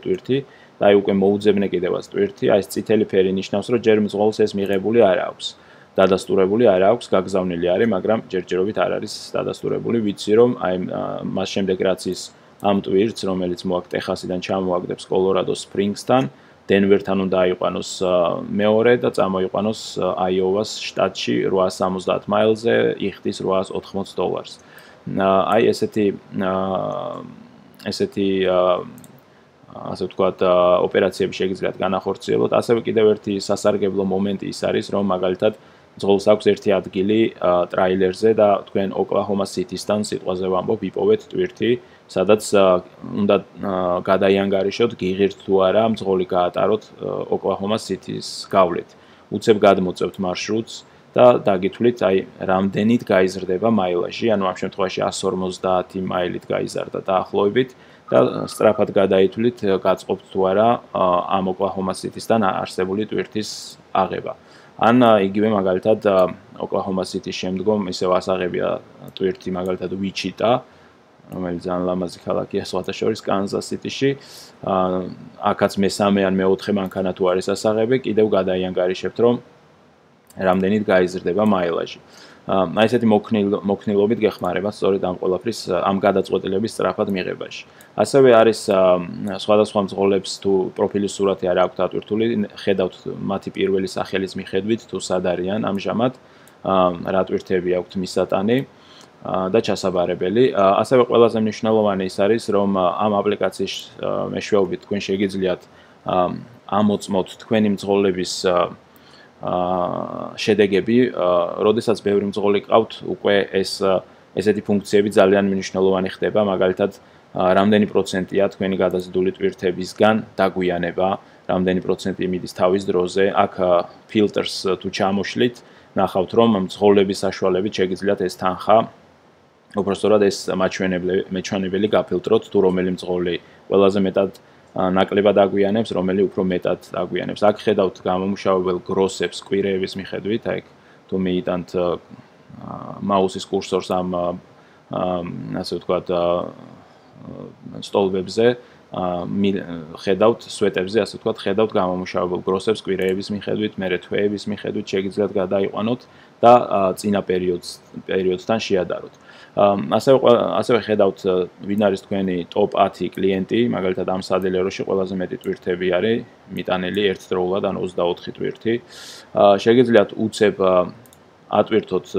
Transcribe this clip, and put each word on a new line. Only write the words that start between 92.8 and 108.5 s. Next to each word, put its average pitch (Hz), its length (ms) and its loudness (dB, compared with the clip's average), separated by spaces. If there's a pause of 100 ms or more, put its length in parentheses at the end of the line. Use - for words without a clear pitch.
მათი 98 240 -6
პირველი 95 340 0
სახელის 95 460 -6
მიხედვით, 95 460 -4 (100)
თუ 92 80 -6
სად 92 320 -4
არიან 92 320 -4
ამჟამად, 101 500 -2 (540)
ა, 95 80 2 (400)
რა 92 80 2
ტვირთები 90 560 -2
აქვთ 87 160 -6
მისატანი, 95 600 0 (680)
ა, 95 120 -6 (200)
და 113 80 4
ჩასაბარებელი. 92 880 0
ა, 98 320 4
ასევე 127 240 4
ყველაზე 117 320 4
მნიშვნელოვანი 107 720 0
ის - 80 -12
არის, 107 320 2
რომ, 101 240 2
ა, 92 120 2 (120)
ამ 104 140 0 (100)
აპლიკაციის, 98 520 -2 (280)
ა, 98 80 -4 (240)
მეშვეობით 98 480 0
თქვენ 101 240 -6
შეგიძლიათ, 95 560 -2 (480)
ა, 92 60 0 (500)
ამოწმოთ 101 640 0 (100)
თქვენი 107 380 0
მძღოლების, 98 580 0 (160)